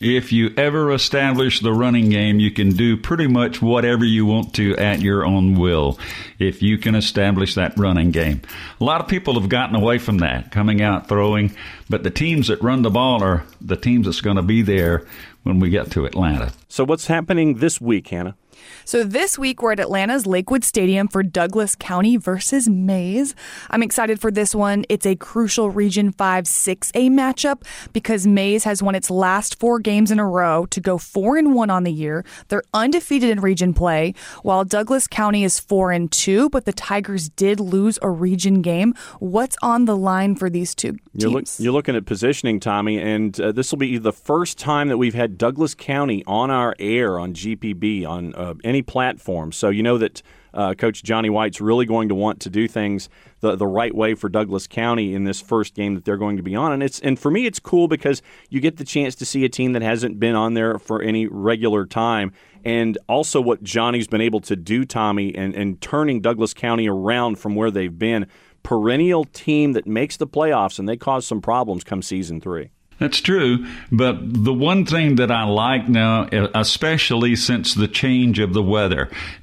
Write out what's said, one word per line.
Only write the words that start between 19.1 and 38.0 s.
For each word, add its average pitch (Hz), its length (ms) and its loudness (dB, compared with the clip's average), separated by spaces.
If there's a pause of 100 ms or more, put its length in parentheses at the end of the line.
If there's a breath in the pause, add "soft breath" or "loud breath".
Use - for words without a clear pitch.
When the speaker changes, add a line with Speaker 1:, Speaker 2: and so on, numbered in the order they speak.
Speaker 3:
week, 262 240 -4
we're 226 100 2
at 202 80 -2
Atlanta's 196 460 -2
Lakewood 190 380 0
Stadium 196 440 2
for 190 140 0
Douglas 185 520 0
County 202 440 2
versus 226 500 -2
Maize. 190 680 0 (360 loud breath)
I'm 226 120 0
excited 220 380 -2
for 226 100 -2
this 202 240 0
one. 202 360 0
It's 208 160 0
a 190 100 2
crucial 220 540 0
Region 202 420 2
five 185 340 0
six - 480 -2
A 254 140 4
matchup 269 540 2 (320 loud breath)
because 214 320 0
Maize 202 380 4
has 202 180 -2
won 196 120 2
its 190 160 -4
last 185 480 0
four 233 200 2
games 208 320 2
in 214 80 2
a 208 100 2
row 175 380 2
to - 140 -6
go 180 180 0
four 208 400 0
and 294 160 4
one 226 160 2
on 180 140 2
the 175 80 -2
year. 151 300 -4 (260 loud breath)
They're 208 140 -2 (120)
undefeated 254 560 2
in 208 100 0
region 185 320 2
play, 165 400 2 (300 loud breath)
while 190 220 2
Douglas 214 420 0
County 208 360 0
is 190 160 0
four 190 320 0
and 175 220 0
two, 226 380 2
but 262 160 -2
the 196 60 -2
Tigers 196 580 -6
did 202 300 0
lose 196 420 2